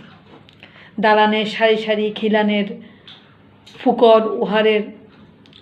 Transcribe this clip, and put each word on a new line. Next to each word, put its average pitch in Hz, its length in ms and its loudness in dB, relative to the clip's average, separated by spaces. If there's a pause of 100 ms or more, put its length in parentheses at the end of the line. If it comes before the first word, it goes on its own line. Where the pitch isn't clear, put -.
(1000)
দালানে 214 460 2
সারি 220 320 0
সারি 214 380 -4
খিলানের 208 500 0 (1120)
ফুকর 226 480 2
উহারের, 214 540 -2 (800)